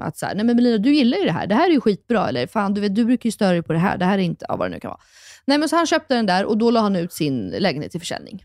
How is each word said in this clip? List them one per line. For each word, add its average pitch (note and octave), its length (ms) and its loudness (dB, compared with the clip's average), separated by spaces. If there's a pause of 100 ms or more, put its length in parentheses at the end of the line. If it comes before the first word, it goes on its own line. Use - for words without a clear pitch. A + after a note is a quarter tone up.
Att - 140 -8
så - 100 -8
här, - 80 -6
"Nej G#3 100 -2
men A#3 120 4
Melina, A#3+ 220 4
du C4 160 2
gillar C#4 240 2
ju F#4+ 60 0
det G3 80 0
här. - 140 -4
Det G3 80 0
här E4 140 4
är F4 40 4
ju C4+ 80 4
skitbra." G#3 480 0
Eller, B2 180 -2
"Fan, G3+ 280 -2
du G#3 60 -2
vet, G3+ 140 0
du A#3 100 2
brukar A#3+ 220 0
ju A3 60 -2
störa F#3+ 200 0
dig E3+ 100 0
på D#3+ 100 -6
det E3 60 0
här. F#3 200 0
Det F3+ 60 0
här G3 140 2
är F#3+ 40 0
inte", E3 260 -4
ja, - 80 -6
vad F2+ 140 -4
det E2+ 40 -10
nu D#2+ 60 -12
kan - 80 -10
vara. - 120 -14 (440)
Nej, C#4 140 2
men D4+ 100 0
så D#4 80 0
han E4+ 100 2
köpte D#4 280 0
den A3+ 120 0
där F#3 180 2
och A3 140 0
då A#3 120 2
la A#3 100 4
han G3+ 160 2
ut F3 160 -4
sin C3 360 -2
lägenhet C#3 420 -4
till E3+ 100 -8
försäljning. - 440 -12